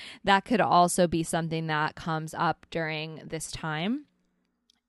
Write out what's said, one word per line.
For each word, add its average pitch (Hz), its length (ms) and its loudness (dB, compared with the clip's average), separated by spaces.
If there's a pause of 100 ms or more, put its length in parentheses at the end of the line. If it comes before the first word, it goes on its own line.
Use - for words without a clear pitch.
(260)
that 196 180 6
could - 160 0
also 175 480 6
be 165 160 0
something 160 440 -4
that 156 280 -2
comes 160 380 -6
up 170 360 -2
during 156 540 -6
this 160 260 -8
time. 175 560 -4 (840)